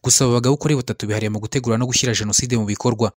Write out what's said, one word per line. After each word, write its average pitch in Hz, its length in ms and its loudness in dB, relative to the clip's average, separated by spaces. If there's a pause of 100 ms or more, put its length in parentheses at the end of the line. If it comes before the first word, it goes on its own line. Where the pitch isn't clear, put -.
Gusa 131 220 2
aba 120 140 2
bagabo 127 160 2
uko - 120 -10
ari 151 80 4
batatu 123 320 -6
bihariye 107 220 -2
mu 107 100 -4
gutegura 113 380 -2
no 123 80 0
gushyira 123 300 0
jenoside 110 420 0
mu 107 80 0
bikorwa. 107 540 0